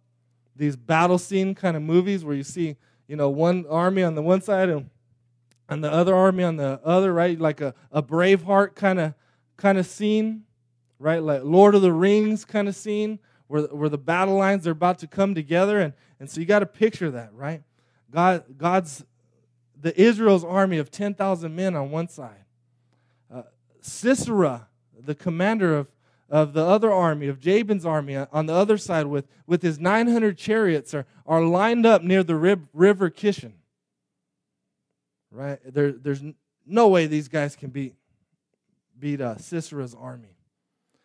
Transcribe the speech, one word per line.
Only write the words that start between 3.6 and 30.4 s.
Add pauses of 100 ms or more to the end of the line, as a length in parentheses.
army
on
the
one
side
and, (800)
and
the
other
army
on
the
other,
right?
Like
a, (180)
a
Braveheart
kinda, (460)
kinda
scene, (540)
right?
Like
Lord
of
the
Rings
kinda
scene (280)
where,
where
the
battle
lines
are
about
to
come
together.
And, (280)
and
so
you
gotta
picture
that,
right? (480)
God, (120)
God's, (760)
the
Israel's
army
of
ten
thousand
men
on
one
side. (880)
Uh, (380)
Sisera, (300)
the
commander
of, (420)
of
the
other
army,
of
Jabin's
army,
uh,
on
the
other
side
with, (200)
with
his
nine
hundred
chariots